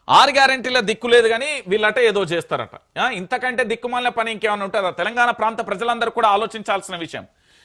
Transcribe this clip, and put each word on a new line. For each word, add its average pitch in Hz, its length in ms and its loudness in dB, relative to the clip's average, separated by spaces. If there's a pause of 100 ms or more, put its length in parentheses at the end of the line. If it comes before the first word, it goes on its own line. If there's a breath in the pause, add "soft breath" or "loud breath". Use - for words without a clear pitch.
ఆరు 220 220 8
గ్యారెంటీల 254 500 2
దిక్కు 220 260 -4
లేదు, 233 220 6
కానీ 262 380 -2
వీళ్ళట 214 320 0
ఏదో 208 260 2
చేస్తారట. 156 760 -6
ఆ, 233 120 0
ఇంతకంటే 240 540 -4
దిక్కుమాలిన 240 440 -4
పని 226 240 -4
ఇంకేమైనా 208 320 -2
ఉంటుందా? 196 260 -2
తెలంగాణ 233 400 0
ప్రాంత 220 360 -2
ప్రజలందరూ 226 440 -2
కూడా 226 180 0
ఆలోచించాల్సిన 202 680 -2
విషయం. 151 300 -10 (380 soft breath)